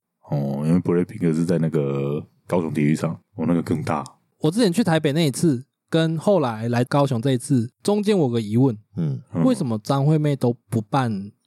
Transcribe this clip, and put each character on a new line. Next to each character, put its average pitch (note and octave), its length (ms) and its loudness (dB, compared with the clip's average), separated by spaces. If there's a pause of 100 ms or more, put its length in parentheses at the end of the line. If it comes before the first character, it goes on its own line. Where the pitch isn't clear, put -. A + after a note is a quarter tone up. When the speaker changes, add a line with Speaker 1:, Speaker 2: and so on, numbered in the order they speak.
(300)
Speaker 1:
哦， C#2 360 -4
因 D#2+ 80 2
为 F2+ 60 4
Blackpink F2 540 0
是 E2 120 2
在 E2+ 120 0
那 D#2+ 120 0
个 C#2+ 540 -2 (220)
高 F2+ 160 0
雄 D#2 120 -6
体 D#2 80 0
育 D2+ 140 2
场， E2+ 180 -4 (220)
哦， D#2+ 120 -6
那 F2 60 2
个 E2 80 2
更 D#2 200 -4
大。 D2 220 -4 (360)
Speaker 2:
我 D#3 120 0
之 G#3 100 -4
前 F#3+ 100 2
去 A3 120 0
台 E3 160 2
北 D3+ 140 0
那 E3 120 2
一 C3+ 60 2
次， C3+ 340 0 (240)
跟 D#3+ 280 0
后 F#3 240 2
来 A2+ 280 -2
来 A#2+ 140 2
高 C#3+ 240 2
雄 A#2 140 -2
这 C3+ 100 0
一 B2+ 60 2
次， A#2+ 340 0 (100)
中 G#3 220 0
间 G#3 120 2
我 E3 100 4
有 B2 40 0
个 A#2 100 0
疑 G#2+ 180 -2
问， B2+ 200 2 (200)
Speaker 3:
嗯。 C#3 220 -4 (140)
Speaker 1:
嗯。 E3+ 100 0
Speaker 2:
为 B3+ 120 4
什 E3+ 100 -4
么 A2+ 180 -4
张 C#3 220 0
惠 D#3 120 4
妹 D3 180 0
都 A#2+ 200 0 (140)
不 D3 120 0
办， A2 500 -4 (160)